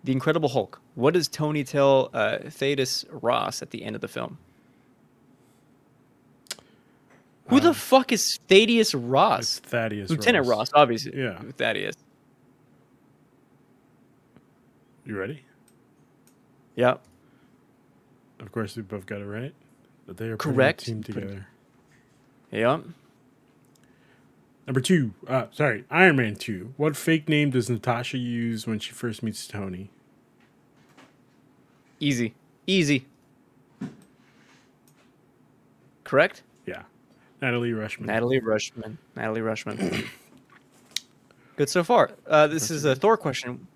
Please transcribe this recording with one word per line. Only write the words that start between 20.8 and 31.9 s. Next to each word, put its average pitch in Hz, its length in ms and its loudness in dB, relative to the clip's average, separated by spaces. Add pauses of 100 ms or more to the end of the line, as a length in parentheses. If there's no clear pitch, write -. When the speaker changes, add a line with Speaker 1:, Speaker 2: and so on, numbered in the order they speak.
Speaker 2:
team 113 160 -8
Speaker 1:
Put- 104 120 -12
Speaker 2:
together. 98 320 -10 (1040)
Speaker 1:
Yep. 120 320 0 (1800)
Speaker 2:
Number 131 140 -2
two. 135 320 2 (140)
Uh, 127 240 -2
sorry, 120 400 -2
Iron 165 260 6
Man 110 200 0
two. 104 400 -8
What 151 200 -2
fake 160 320 0
name 147 220 2
does 123 180 0
Natasha 123 500 -2
use 117 480 -4
when 110 120 -4
she - 140 -10
first 113 300 -8
meets 110 240 -8
Tony? 98 440 -10 (2000)